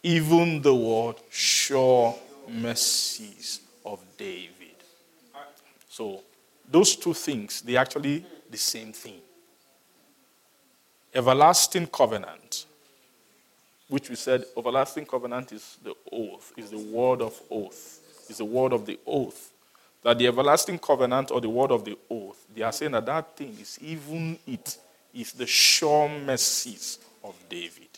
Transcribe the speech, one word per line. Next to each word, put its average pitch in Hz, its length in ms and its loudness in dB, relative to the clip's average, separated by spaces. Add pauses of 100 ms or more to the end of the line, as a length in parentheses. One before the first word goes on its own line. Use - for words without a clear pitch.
even 165 580 4
the 135 140 6
word 113 420 0 (140)
sure 127 880 2 (280)
mercies - 1120 -4 (260)
of 101 140 -10 (180)
David." 90 580 -16 (1120)
So 98 340 -12 (480)
those 170 240 6
two 170 200 -4
things, - 480 -6
they 123 140 -2
actually 143 480 0 (260)
the 107 80 -12
same 110 340 -6
thing. 107 280 -18 (1900)
Everlasting 143 720 6
covenant, 104 800 -2 (1200)
which 139 220 -4
we 117 60 -8
said 127 280 0 (140)
everlasting 131 480 -2
covenant 123 460 -6
is - 300 -20
the 107 120 -12 (180)
oath, 107 440 -10
is 107 140 -16
the 107 80 -10
word 120 440 0
of 107 180 -8 (100)
oath, - 500 -10 (280)
is 107 100 -16
the 110 60 -6
word 127 300 0
of 107 100 -2
the 107 220 -10
oath. - 460 -6 (500)
That 117 160 4
the 123 80 4
everlasting 139 540 2
covenant 131 500 2
or 123 100 0
the 117 80 -4
word 127 220 0
of 110 140 2
the 101 120 -10 (140)
oath, 101 340 -12 (100)
they 110 80 -14
are 113 100 -2
saying 151 200 -6
that 110 140 -2
that 156 300 -6
thing 123 220 -14
is - 220 -18
even 160 680 -8
it, - 300 -10 (380)
is 120 180 -12
the 123 140 -8
sure 151 640 4
mercies 135 920 -4 (240)
of - 120 -18 (140)
David. - 500 -14